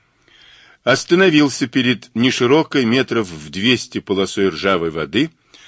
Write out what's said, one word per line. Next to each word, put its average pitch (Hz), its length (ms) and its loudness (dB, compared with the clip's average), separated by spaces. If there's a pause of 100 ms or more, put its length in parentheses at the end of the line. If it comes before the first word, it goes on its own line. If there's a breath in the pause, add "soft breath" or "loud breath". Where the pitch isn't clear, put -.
(840 soft breath)
Остановился 147 840 2
перед 123 480 -2
неширокой, 127 720 2
метров 117 440 0
в 76 220 -16
двести 110 480 -2
полосой 95 520 -2
ржавой 85 400 -2
воды, 80 420 -4 (360 loud breath)